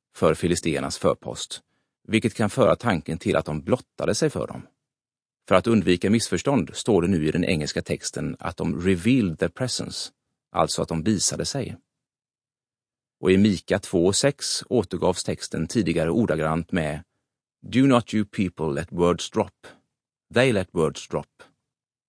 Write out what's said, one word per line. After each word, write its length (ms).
för 180
filisternas 640
förpost, 640
vilket 260
kan 160
föra 260
tanken 420
till 180
att 100
de 160
blottade 540
sig 140
för 180
dem. 200
För 80
att 120
undvika 420
missförstånd 640
står 280
det 60
nu 200
i 40
den 140
engelska 360
texten 580
att 180
de 240
revealed 580
their 100
presence, 640
alltså 320
att 60
de 160
visade 420
sig. 320
Och 120
i 60
Mika 420
två 260
och 100
sex 540
återgavs 540
texten 440
tidigare 440
ordagrant 600
med 320
"Do 240
not 280
you 120
people 480
let 180
words 380
drop. 380
They 200
let 180
words 360
drop." 360